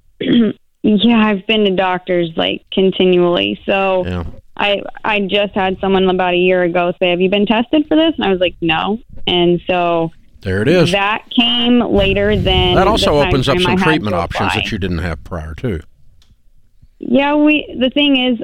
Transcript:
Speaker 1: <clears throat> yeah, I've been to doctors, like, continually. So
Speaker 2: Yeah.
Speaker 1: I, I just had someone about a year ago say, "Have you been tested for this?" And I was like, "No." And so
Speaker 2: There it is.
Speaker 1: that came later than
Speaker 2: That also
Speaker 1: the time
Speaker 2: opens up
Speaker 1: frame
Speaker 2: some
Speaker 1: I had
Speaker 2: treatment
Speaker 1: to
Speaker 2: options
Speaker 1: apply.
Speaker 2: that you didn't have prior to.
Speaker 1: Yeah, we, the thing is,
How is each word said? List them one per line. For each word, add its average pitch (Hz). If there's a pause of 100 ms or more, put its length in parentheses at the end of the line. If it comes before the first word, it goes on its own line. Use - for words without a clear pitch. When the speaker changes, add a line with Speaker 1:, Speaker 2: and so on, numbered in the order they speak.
Speaker 1:
<clears throat> - (640)
yeah, 214
I've 208
been 220
to 196
doctors, 180
like, -
continually. 185
So 196
Speaker 2:
Yeah. 90 (320)
Speaker 1:
I, 202 (220)
I 208
just 202
had 190
someone 190
about 180
a 180
year 180
ago 175
say, 180
"Have 175
you 185
been 202
tested 240
for -
this?" 311
And 226
I 196
was 185
like, 175
"No." 175 (300)
And 175
so 170 (300)
Speaker 2:
There 95
it 110
is. 170
Speaker 1:
that 202
came 240
later 202
than 185
Speaker 2:
That 185
also 208
Speaker 1:
the 147
time 139
Speaker 2:
opens 139
up 139
Speaker 1:
frame 180
Speaker 2:
some 180
Speaker 1:
I -
had 190
Speaker 2:
treatment 156
Speaker 1:
to 85
Speaker 2:
options 82
Speaker 1:
apply. 95
Speaker 2:
that 98
you 107
didn't 90
have 82
prior 80
to. 98 (1160)
Speaker 1:
Yeah, 277
we, 302
the 247
thing 285
is, 254